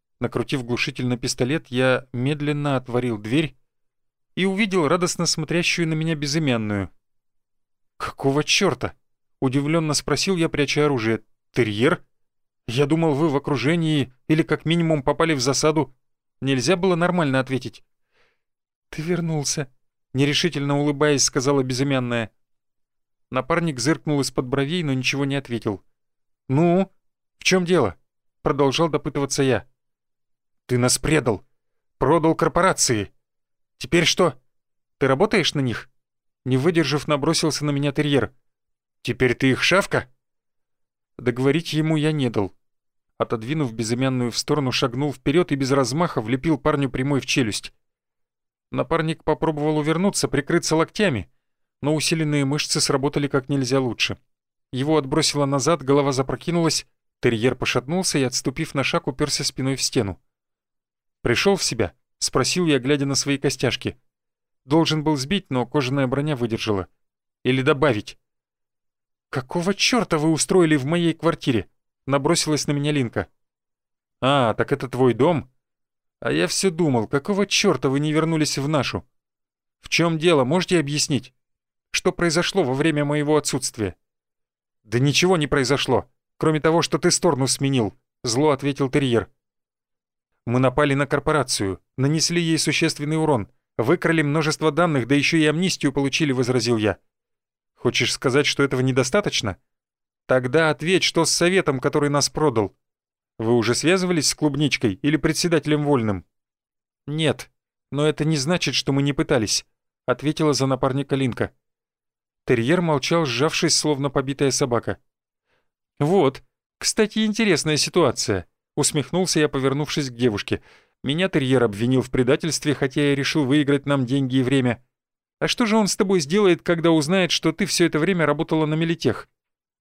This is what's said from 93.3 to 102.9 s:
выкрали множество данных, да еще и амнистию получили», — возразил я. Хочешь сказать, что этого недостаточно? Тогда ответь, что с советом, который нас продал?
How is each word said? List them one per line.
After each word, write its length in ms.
выкрали 440
множество 520
данных, 340
да 80
еще 220
и 80
амнистию 480
получили», — 400
возразил 420
я. 220
Хочешь 360
сказать, 340
что 160
этого 200
недостаточно? 760
Тогда 400
ответь, 320
что 240
с 60
советом, 480
который 320
нас 180
продал? 480